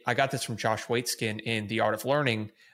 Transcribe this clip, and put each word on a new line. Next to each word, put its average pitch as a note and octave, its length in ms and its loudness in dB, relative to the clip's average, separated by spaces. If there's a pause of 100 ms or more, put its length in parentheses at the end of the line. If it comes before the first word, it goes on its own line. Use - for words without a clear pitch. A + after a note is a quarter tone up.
I A#2+ 60 2
got C3+ 180 2
this C3 120 -2
from A2+ 160 -6
Josh A2 260 0
Waitzkin A#2 560 -2
in A2 280 -2
The A2 120 0
Art A2 140 4
of G#2+ 100 -6
Learning, B2 460 2 (240)